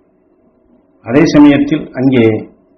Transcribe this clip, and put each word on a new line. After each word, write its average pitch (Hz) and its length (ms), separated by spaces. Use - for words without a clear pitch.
அதே 127 220
சமயத்தில் 147 680
அங்கே 127 320